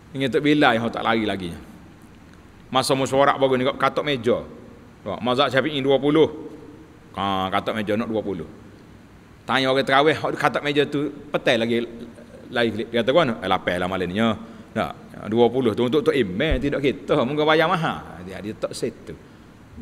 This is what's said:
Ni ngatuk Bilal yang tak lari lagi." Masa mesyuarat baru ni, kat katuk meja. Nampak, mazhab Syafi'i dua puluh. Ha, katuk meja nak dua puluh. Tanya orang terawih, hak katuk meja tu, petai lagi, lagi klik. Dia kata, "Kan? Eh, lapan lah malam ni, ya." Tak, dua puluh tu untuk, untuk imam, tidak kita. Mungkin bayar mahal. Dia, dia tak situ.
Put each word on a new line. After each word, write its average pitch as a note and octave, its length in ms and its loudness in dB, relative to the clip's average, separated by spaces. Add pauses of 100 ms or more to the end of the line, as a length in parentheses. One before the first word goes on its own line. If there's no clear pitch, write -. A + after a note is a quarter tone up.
(160)
Ni C3+ 80 -4
ngatuk C3+ 160 0
Bilal C#3+ 400 4
yang A#2 80 -2
tak G#2+ 160 -4
lari A2+ 240 0
lagi." F#2+ 240 -6 (1200)
Masa C3 240 2
mesyuarat C3+ 400 2
baru C3 240 2
ni, B2+ 80 0
kat C3 100 -2
katuk C3+ 300 0
meja. A#2 340 0 (640)
Nampak, G2 160 -6
mazhab B2 300 2
Syafi'i C3 340 0
dua C3+ 160 4
puluh. D3 240 6 (920)
Ha, F#2+ 320 -2
katuk G2 260 -2
meja G#2 220 -2
nak A2+ 100 -4
dua A2 160 -2
puluh. E2+ 220 -6 (1000)
Tanya C3 240 2
orang C3+ 160 2
terawih, C#3 320 4
hak D3 160 -4
katuk C#3+ 320 -2
meja D3 220 2
tu, C#3+ 260 -4 (160)
petai C3 320 0
lagi, A#2 240 0 (640)
lagi A#2+ 240 0
klik. G#2 160 -6
Dia A#2 160 0
kata, C3 80 2
"Kan? D#3+ 140 4 (160)
Eh, F#2 80 -2
lapan F2+ 320 0
lah F2+ 80 -2
malam F#2 180 -2
ni, F#2 80 -4
ya." A2+ 160 2 (420)
Tak, G2 160 -2 (400)
dua A#2 160 6
puluh A#2+ 240 2
tu A2+ 160 0
untuk, - 160 2
untuk D#3+ 80 4
imam, B2+ 480 0
tidak C#3 240 -2
kita. D3 400 0
Mungkin D3 240 0
bayar D#3+ 240 4
mahal. C#3 320 -4 (240)
Dia, F#2 160 -12
dia G#2+ 80 -8
tak - 240 -8
situ. - 400 -8 (640)